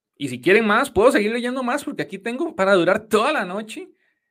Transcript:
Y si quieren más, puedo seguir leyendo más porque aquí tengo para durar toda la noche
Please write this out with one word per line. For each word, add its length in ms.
Y 120
si 120
quieren 260
más, 240
puedo 220
seguir 180
leyendo 320
más 220
porque 160
aquí 180
tengo 380
para 160
durar 340
toda 260
la 120
noche 460